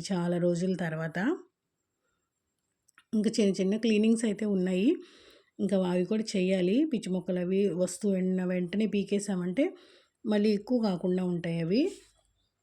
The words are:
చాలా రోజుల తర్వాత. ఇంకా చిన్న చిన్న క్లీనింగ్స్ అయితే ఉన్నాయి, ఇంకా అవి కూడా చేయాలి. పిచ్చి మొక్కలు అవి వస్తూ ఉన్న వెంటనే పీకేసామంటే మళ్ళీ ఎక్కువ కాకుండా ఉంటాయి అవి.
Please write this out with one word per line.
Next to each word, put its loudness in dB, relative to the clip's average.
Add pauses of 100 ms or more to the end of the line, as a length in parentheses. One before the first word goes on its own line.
(120)
చాలా 0
రోజుల 0
తర్వాత. -6 (2000)
ఇంకా 2
చిన్న 4
చిన్న 2
క్లీనింగ్స్ 2
అయితే -2
ఉన్నాయి, 2 (640)
ఇంకా 2
అవి 2
కూడా -2 (140)
చేయాలి. 2
పిచ్చి -4
మొక్కలు -2
అవి 0
వస్తూ -2
ఉన్న 0
వెంటనే -2
పీకేసామంటే -2 (520)
మళ్ళీ 2
ఎక్కువ 0
కాకుండా 0
ఉంటాయి -2
అవి. 0 (720)